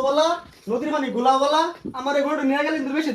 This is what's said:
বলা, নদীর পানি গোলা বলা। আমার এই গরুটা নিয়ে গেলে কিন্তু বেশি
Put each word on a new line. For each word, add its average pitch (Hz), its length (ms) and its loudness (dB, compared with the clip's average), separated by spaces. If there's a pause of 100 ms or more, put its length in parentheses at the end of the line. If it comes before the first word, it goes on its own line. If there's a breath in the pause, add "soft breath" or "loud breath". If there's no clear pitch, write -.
বলা, 302 200 4 (420)
নদীর 247 240 -2
পানি 277 220 0
গোলা 254 180 4 (100)
বলা। 302 180 4 (380)
আমার 277 200 -4
এই 277 60 2
গরুটা 294 240 -2
নিয়ে 285 160 0
গেলে 320 140 -2
কিন্তু 262 180 -4
বেশি 311 180 -2